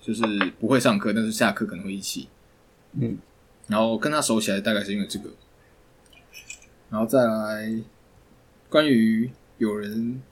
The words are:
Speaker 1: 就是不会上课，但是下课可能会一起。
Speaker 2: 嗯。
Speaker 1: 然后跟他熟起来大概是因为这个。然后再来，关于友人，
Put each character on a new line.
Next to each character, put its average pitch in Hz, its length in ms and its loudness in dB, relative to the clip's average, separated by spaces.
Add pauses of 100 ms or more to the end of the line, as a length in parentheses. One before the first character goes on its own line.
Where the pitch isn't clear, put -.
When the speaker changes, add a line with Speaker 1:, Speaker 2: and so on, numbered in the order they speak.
Speaker 1:
就 113 140 -6
是 113 80 -4 (360)
不 113 80 -2
会 127 140 4
上 120 180 4
课， 104 140 -2
但 110 100 0
是 110 80 -2
下 107 220 2
课 107 140 -6
可 101 100 -8
能 95 80 -10
会 98 80 -8
一 98 80 -8
起。 - 280 -10 (640)
Speaker 2:
嗯。 123 240 -2 (480)
Speaker 1:
然 104 120 0
后 113 200 2
跟 143 120 -2
他 151 120 0
熟 113 180 2
起 107 100 -2
来 98 80 0
大 110 140 -2
概 101 100 0
是 101 120 -6
因 104 40 -2
为 98 80 -4
这 - 120 -8
个。 - 100 -12 (1600)
然 110 100 -6
后 113 80 0
再 123 200 4
来， 110 520 -4 (920)
关 151 180 4
于 113 420 4 (280)
友 104 180 0
人， 113 440 -6 (100)